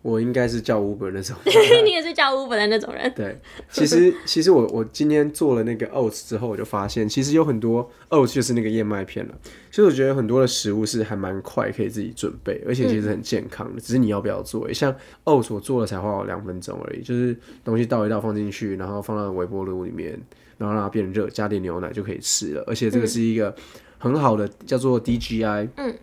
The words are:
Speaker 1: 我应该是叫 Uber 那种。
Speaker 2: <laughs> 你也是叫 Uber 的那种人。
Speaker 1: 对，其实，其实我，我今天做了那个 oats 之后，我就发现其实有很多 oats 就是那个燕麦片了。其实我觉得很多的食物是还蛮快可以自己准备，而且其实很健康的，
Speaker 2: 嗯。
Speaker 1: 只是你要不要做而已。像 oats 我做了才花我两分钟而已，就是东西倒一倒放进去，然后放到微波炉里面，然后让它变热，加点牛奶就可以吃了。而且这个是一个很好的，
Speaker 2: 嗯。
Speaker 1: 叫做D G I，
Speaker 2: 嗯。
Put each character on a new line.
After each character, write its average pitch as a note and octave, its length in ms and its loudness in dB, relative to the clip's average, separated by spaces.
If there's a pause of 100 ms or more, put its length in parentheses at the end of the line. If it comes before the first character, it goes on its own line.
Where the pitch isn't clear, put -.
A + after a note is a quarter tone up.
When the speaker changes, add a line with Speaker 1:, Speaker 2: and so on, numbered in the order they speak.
Speaker 1:
我 A2+ 200 0
应 B2 120 0
该 B2 140 2
是 A2+ 140 -2
叫 A2 200 0
Uber G2+ 320 -4
那 F#2+ 80 -6
种。 G2 240 -10
Speaker 2:
<laughs> A4 400 8
你 G#4+ 60 6
也 F4 100 0
是 E4 140 -6
叫 C#4 200 2
Uber C4+ 160 -4
的 G#3 180 2
那 A3 100 2
种 - 160 -6
人。 - 220 -4
Speaker 1:
对， G3 200 -6 (320)
其 - 160 2
实， E3+ 300 8 (100)
其 - 160 0
实 E3 100 4
我， C#3 180 8
我 A2+ 160 -2
今 D3+ 260 0
天 D3+ 220 4
做 C#3+ 240 2
了 A2+ 80 2
那 A#2 100 -2
个 A2+ 140 -4
oats A#2+ 380 -2
之 A2 120 -4
后， A#2+ 80 -4
我 G#2+ 100 -4
就 G#2+ 80 -6
发 G2+ 220 -2
现 G#2+ 200 0
其 G#2+ 140 0
实 C#3 120 0
有 D#3+ 120 6
很 C3+ 140 0
多 A#2 320 0 (180)
oats C#3 240 4
就 C3+ 80 0
是 B2 120 0
那 A#2 100 2
个 G#2+ 60 0
燕 A2 180 0
麦 G2+ 180 -2
片 - 220 -8
了。 - 80 -16 (360)
其 - 60 -8
实 G#3 80 8
我 F#3 60 8
觉 C3 160 2
得 C3+ 80 2
很 C3+ 100 0
多 A#2+ 160 4
的 C3 60 6
食 G#2+ 260 -2
物 G#2+ 140 0
是 A2 160 -2
还 G#2 140 -4
蛮 F#2+ 260 -4
快 - 300 -4
可 A2+ 100 -4
以 G2+ 60 -2
自 A2 120 -8
己 A#2+ 140 -6
准 - 180 -6 (120)
备， F#2+ 220 -4
而 A#2+ 60 -2
且 B2 140 0
其 A2 140 2
实 G#2 80 -2
很 G2+ 120 -2
健 - 280 -4
康 - 180 -10
的， F#2+ 80 -12
Speaker 2:
嗯。 A2+ 60 -10
Speaker 1:
只 - 120 -6
是 C3 60 2
你 B2 80 4
要 G#2 140 0
不 G#2 80 -4
要 G2+ 120 -4
做 A2+ 260 -8
而 - 40 -6
已。 - 20 -4
像 C#3 220 0 (300)
oats C3+ 280 4
我 G2+ 80 -4
做 B2+ 200 -2
了 G#2+ 60 0
才 F#2+ 120 -6
花 G2+ 180 -4
我 G2 80 -4
两 F#2+ 200 -8
分 F#2 160 -8
钟 - 260 -10
而 - 80 -8
已， - 80 -12
就 B2 100 -6
是 B2 240 0 (280)
东 A2+ 120 0
西 A#2+ 80 2
倒 A2+ 220 0
一 - 20 0
倒 G#2+ 120 0
放 G#2+ 140 -2
进 G#2 160 -2
去， G2 260 -6
然 F#2 100 -8
后 G2+ 160 -6
放 G#2+ 140 -6
到 G2+ 160 -4
微 F2+ 120 -2
波 F#2+ 200 -6
炉 F#2 200 -6
里 F2 60 -8
面， E2 280 -10 (380)
然 G#2+ 100 -6
后 G#2 80 0
让 G#2 100 0
它 G2+ 40 -2
变 G2+ 240 -2
热， G2+ 160 -2
加 G#2+ 200 -4
点 G2+ 120 -2
牛 F2+ 200 -4
奶 F2+ 120 -6
就 G#2 120 -6
可 G2+ 80 -8
以 - 80 -8
吃 - 340 -4
了。 C#2+ 140 -6
而 A2+ 60 -2
且 A2+ 140 0
这 A#2+ 120 2
个 A2 60 0
是 A#2 140 0
一 A2+ 160 2
个 G#2 180 0 (440)
很 B2+ 200 0
好 B2+ 180 4
的， G#2 100 0
Speaker 2:
嗯。 G2+ 60 -8 (120)
Speaker 1:
叫 C3 140 0
做 B2 200 2
D A#2 200 0
G A2+ 260 -2
I， G#2+ 320 -2
Speaker 2:
嗯。 C4+ 260 -4